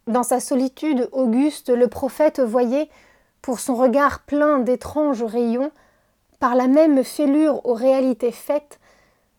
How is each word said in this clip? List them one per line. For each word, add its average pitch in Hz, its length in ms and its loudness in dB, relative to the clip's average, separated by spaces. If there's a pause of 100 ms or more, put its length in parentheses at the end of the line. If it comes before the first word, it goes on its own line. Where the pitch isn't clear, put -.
dans 240 160 0
sa 247 160 0
solitude 262 720 -2
auguste, 262 580 -2
le 247 180 2
prophète 302 520 -2
voyait, 254 500 0 (520)
pour - 180 -6
son 262 160 -4
regard 262 460 0
plein 294 380 0
d'étranges 247 640 -2
rayons, 240 480 -2 (680)
par 247 160 0
la 254 120 2
même 277 360 4
fêlure 294 600 0
aux 247 80 0
réalités 254 580 0
faites, - 480 -6 (600)